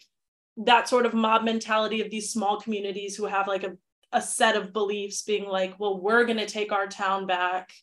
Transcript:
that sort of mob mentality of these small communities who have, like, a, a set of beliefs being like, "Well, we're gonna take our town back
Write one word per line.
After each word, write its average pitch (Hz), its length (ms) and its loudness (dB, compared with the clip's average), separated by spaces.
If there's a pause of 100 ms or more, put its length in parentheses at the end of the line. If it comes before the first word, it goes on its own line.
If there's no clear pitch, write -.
(560)
that 226 320 4
sort 247 180 4
of 226 80 0
mob 220 300 4
mentality 220 560 0
of 208 100 -4
these 214 220 -6
small 208 300 0
communities 202 560 -6
who 208 80 -4
have, 196 220 0
like, 196 160 -2
a, 190 120 -6 (400)
a 220 60 2
set 220 340 2
of 202 160 -4
beliefs 202 520 -4
being 202 240 -2
like, 190 320 -2
"Well, 196 200 -2
we're 226 260 4
gonna 220 200 -2
take 214 260 -4
our 196 140 0
town 196 400 -2
back 180 580 -2